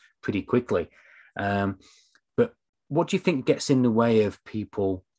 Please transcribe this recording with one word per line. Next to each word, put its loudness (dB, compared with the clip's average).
pretty -4
quickly. -2
Um, -2
but 0
what 0
do 0
you -2
think 0
gets 0
in 4
the 2
way 4
of -4
people -4